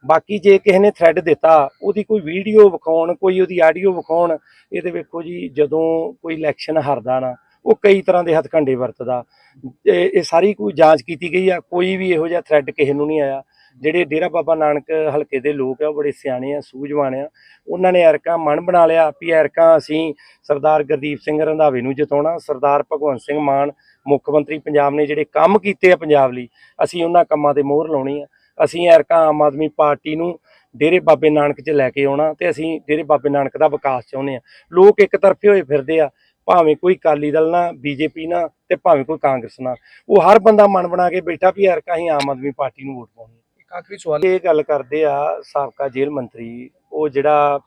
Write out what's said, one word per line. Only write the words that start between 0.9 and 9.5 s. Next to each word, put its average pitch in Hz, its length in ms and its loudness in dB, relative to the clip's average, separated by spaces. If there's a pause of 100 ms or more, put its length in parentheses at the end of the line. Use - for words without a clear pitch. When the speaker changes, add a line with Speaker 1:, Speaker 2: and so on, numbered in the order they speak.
Speaker 1:
ਥ੍ਰੈਡ 170 300 2
ਦਿੱਤਾ, 156 480 2 (140)
ਉਹਦੀ 202 200 -4
ਕੋਈ 214 180 -2
ਵੀਡੀਓ 196 480 4
ਵਿਖਾਉਣ, 165 460 0
ਕੋਈ 185 260 0
ਉਹਦੀ 180 180 0
ਆਡੀਓ 170 340 2
ਵਿਖਾਉਣ। 165 440 -2 (360)
ਇਹ 170 100 -6
ਤੇ 175 80 -6
ਵੇਖੋ 170 320 -10
ਜੀ, 175 260 -12
ਜਦੋਂ 160 640 -2
ਕੋਈ 165 220 -12
ਇਲੈਕਸ਼ਨ 156 440 -4
ਹਾਰਦਾ 127 420 -2
ਨਾ, 127 140 -6 (320)
ਉਹ 220 160 2
ਕਈ 196 200 0
ਤਰ੍ਹਾਂ 180 220 0
ਦੇ 170 100 0
ਹੱਥਕੰਡੇ 151 400 0
ਵਰਤਦਾ। 123 500 -6 (600)